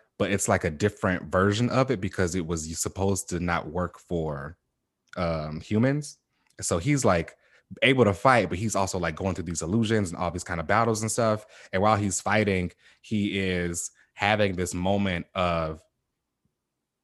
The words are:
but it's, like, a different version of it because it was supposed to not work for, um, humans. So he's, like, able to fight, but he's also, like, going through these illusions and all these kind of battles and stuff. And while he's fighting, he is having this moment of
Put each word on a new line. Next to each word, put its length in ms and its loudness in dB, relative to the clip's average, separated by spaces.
but 120 0
it's, 180 0
like, 160 2
a 60 -2
different 540 0
version 460 2
of 200 2
it 100 -2
because 340 -2
it 120 -2
was 320 -6
supposed 520 -2
to 100 -4
not 280 -2
work 300 -6
for, 580 -6
um, 440 -4
humans. 580 -2
So 180 -2
he's, 260 0
like, 320 2
able 220 6
to 100 6
fight, 340 4
but 100 -4
he's 180 -2
also, 220 0
like, 180 -2
going 180 -2
through 100 -6
these 180 -6
illusions 480 0
and 80 -10
all 120 -2
these 140 -6
kind 160 -6
of 60 -6
battles 360 2
and 80 -4
stuff. 340 0
And 100 0
while 140 6
he's 240 0
fighting, 520 0
he 360 -2
is 520 -4
having 420 2
this 160 -4
moment 600 -2
of 480 -2